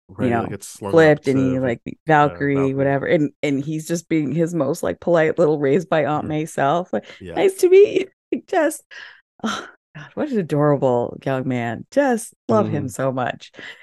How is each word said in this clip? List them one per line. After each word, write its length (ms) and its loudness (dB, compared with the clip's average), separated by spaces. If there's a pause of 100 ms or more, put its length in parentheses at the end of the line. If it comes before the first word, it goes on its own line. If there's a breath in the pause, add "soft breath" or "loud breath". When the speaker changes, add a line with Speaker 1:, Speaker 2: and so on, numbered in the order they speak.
Speaker 1:
Right, 180 -4
Speaker 2:
you 60 2
know, 100 0
Speaker 1:
like, 120 -6
it's 140 -14
slung 220 -10
up 40 0
Speaker 2:
flipped 340 6
and 100 2
Speaker 1:
to 60 2
Speaker 2:
he, 80 0
Speaker 1:
Vi-, 80 -2
Speaker 2:
like, 280 -2
Speaker 1:
uh, 40 -10 (160)
Speaker 2:
Valkyrie, 480 2
Speaker 1:
Valkyrie. 180 0
Speaker 2:
whatever. 320 0
And, 240 2 (140)
and 200 -2
he's 240 -8
just 220 -6
being 240 0
his 220 -2
most, 260 -2
like, 180 -4
polite 380 2
little 220 2
raised 300 0
by 160 2
Aunt 180 -2
Speaker 1:
Yeah. 40 -10
Speaker 2:
May 200 -4
self. 440 -2
Like, 140 -6 (160 loud breath)
Speaker 1:
Yeah. 140 -14
Speaker 2:
"Nice 220 2
to 120 2
meet 400 4 (220)
you." 100 -6
<laughs> 60 -20
Just, 340 -2 (640 loud breath)
oh, 240 -6 (280)
God, 200 -20
what 160 -4
an 80 0
adorable 840 2
young 240 -2
man. 440 -4
Just 420 0 (160)
love 180 2
him 180 -4
Speaker 3:
Mm-hmm. 20 -6
Speaker 2:
so 240 -4
much. 400 -6 (320 loud breath)